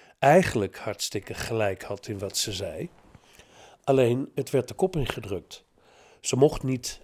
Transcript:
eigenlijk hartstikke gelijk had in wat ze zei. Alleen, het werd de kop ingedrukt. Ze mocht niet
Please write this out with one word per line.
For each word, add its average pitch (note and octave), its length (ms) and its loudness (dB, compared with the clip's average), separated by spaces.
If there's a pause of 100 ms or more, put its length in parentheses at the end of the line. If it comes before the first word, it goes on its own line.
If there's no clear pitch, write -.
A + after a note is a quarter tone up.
(180)
eigenlijk C3+ 580 4
hartstikke - 580 -8
gelijk G#2 480 -2
had - 240 -10
in G#2 120 -6
wat G2 180 -6
ze - 160 -2
zei. F#2+ 380 -8 (960)
Alleen, C3 500 4
het - 160 -6
werd C3 180 0
de - 60 -14
kop F#3 220 -2
ingedrukt. G2+ 680 -6 (560)
Ze - 160 -4
mocht C#3+ 260 4
niet C3 420 -6